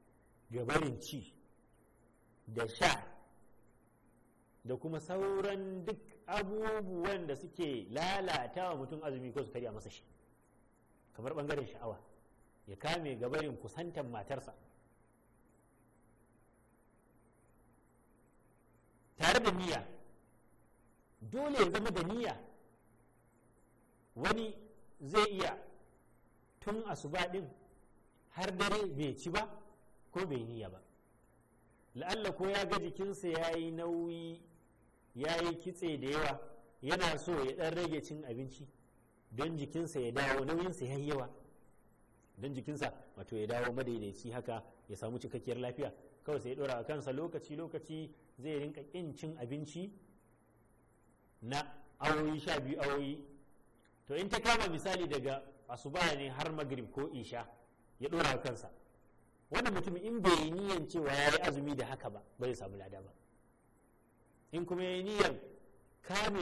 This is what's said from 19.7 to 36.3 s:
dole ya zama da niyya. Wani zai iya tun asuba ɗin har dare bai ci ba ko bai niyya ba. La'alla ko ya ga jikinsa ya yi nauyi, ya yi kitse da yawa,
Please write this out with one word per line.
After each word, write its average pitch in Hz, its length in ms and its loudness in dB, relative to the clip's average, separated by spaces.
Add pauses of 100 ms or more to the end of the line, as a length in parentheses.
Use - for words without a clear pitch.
dole 269 380 0
ya 180 120 8
zama 208 200 2
da 175 120 2
niyya. 202 360 0 (1800)
Wani 208 420 2 (420)
zai 202 320 6
iya 175 260 0 (1000)
tun 220 280 -2
asuba 170 440 0
ɗin 185 160 -2 (840)
har 190 280 -2
dare 202 300 4
bai 143 280 0
ci - 140 -6
ba 190 180 2 (640)
ko 185 140 0
bai 131 180 0
niyya 113 260 -6
ba. 92 120 -14 (1160)
La'alla 190 360 0
ko 185 160 0
ya 202 180 4
ga 175 140 4
jikinsa 185 480 -2
ya 165 300 2
yi 165 140 -2
nauyi, 170 720 -2 (720)
ya 156 280 0
yi 170 160 2
kitse 170 380 -2
da 127 120 -4
yawa, 147 300 2 (420)